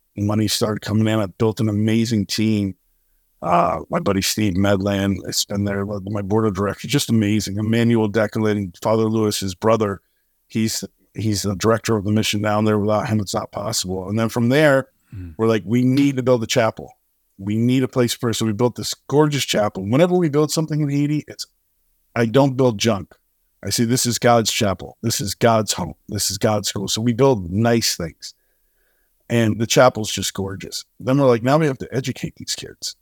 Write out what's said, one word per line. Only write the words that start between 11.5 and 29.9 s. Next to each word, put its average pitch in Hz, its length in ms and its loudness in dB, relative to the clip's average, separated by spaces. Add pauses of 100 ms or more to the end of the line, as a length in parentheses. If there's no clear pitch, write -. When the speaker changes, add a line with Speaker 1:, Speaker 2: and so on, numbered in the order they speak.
Speaker 1:
director 110 400 0
of 98 100 -2
the 104 60 -2
mission 107 300 0
down 107 240 0
there. 107 140 2
Without 107 280 0
him, 113 120 0
it's 98 140 -6
not - 180 -6
possible. 92 580 -6
And 104 80 -2
then 113 120 0
from 117 200 0
there, 135 380 4 (280)
Speaker 2:
Mm. 90 220 -14
Speaker 1:
we're 110 100 2
like, 113 180 2
"We 120 180 2
need 135 340 2
to 127 60 -2
build 120 200 2
a 107 40 -6
chapel. 110 440 0 (460)
We 101 200 -4
need 123 260 2
a 123 40 0
place 120 260 0
for 123 180 -4
it." - 20 0
So 113 120 -2
we 110 80 0
built 117 220 0
this - 180 -8 (140)
gorgeous 147 380 2
chapel. 104 420 -2
Whenever 170 280 4
we 180 140 2
build 147 220 0
something 156 300 -2
in 143 80 -2
Haiti, 143 380 -2
it's, - 180 -14 (680)
I 117 100 0
don't 131 320 4
build 123 220 2
junk. 101 340 -2 (500)
I 98 60 -6
say, 117 160 0
"This 123 220 0
is 117 100 -2
God's 120 340 4
chapel. 92 520 -2
This 113 180 -2
is 98 140 -6
God's 113 380 2
home. 82 200 -8 (160)
This - 220 -4
is 98 60 -6
God's 107 300 0
school." 98 200 -6
So - 140 -4
we 120 120 0
build 107 380 2
nice 117 440 0
things. - 380 -12 (960)
And 110 300 2
the 113 80 -2
chapel's - 440 2